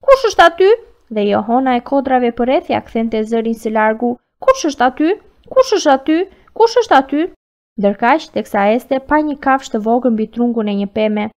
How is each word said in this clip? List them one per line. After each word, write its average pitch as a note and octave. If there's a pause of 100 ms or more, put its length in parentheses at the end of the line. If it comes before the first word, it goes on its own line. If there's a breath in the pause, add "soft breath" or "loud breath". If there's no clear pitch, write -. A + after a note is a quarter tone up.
"Kush C5+
është F#4+
aty?" F#4 (400)
Dhe G#3+
johona A#3+
e B3
kodrave B3+
përreth B3+
ja A3
kthente A3+
zërin A3+
së A3+
largu. A3 (220)
"Kush C5
është C4+
aty? D4+ (420)
Kush C5
është D#4
aty? D#4 (340 soft breath)
Kush A4+
është F#4+
aty?" C#4 (560)
Ndërkaq, A#3
teksa G#3 (140)
este, B3+
pa D4
një D4+
kafsh C4+
të A3+
vogël A#3+
mbi A3
trungun A3+
e G3+
një G3+
peme. G#3+